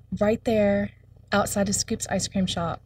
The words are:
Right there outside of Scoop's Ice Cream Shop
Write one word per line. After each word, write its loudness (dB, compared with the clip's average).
Right 2
there 2
outside 2
of -2
Scoop's -4
Ice -2
Cream 0
Shop -4